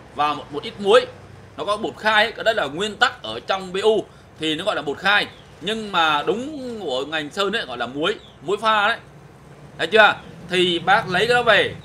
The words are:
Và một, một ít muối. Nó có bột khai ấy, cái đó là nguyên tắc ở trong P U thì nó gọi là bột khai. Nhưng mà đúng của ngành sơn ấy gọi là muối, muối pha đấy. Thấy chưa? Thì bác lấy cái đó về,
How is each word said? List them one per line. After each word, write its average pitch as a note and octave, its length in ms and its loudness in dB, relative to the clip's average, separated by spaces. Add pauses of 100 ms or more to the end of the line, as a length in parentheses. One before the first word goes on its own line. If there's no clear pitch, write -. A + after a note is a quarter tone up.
(140)
Và D3 200 0
một, C#3 160 -10
một D3 120 -8
ít A3+ 160 -10
muối. G3+ 280 6 (500)
Nó D3+ 80 -8
có G3+ 120 -2
bột F#3 220 -6
khai G#3+ 260 4
ấy, A3 80 -2
cái - 120 -4
đó A3 80 6
là G3+ 120 -2
nguyên F3 320 -6
tắc - 260 0
ở A2 180 -10
trong F#3+ 320 -4
P F#3 100 -6
U A3 220 4 (360)
thì D#3 140 -2
nó E3+ 100 -6
gọi F#3+ 120 -2
là D3 60 -4
bột C#3+ 160 -6
khai. G3 280 2 (340)
Nhưng G#3 320 -6
mà D#3 300 2
đúng B3 580 -4
của C#3 240 -4
ngành D3+ 260 -6
sơn G3 220 -2
ấy G#3+ 140 -4
gọi B2 120 -8
là A#2+ 80 -4
muối, D3+ 280 -2 (280)
muối F3 140 -2
pha G#3+ 320 2
đấy. A3+ 100 -2 (800)
Thấy E3 80 -2
chưa? G3+ 280 6 (360)
Thì F3+ 280 2
bác F3 300 2
lấy F#3 180 0
cái A#3+ 80 4
đó B3 80 4
về, F#3 320 4 (100)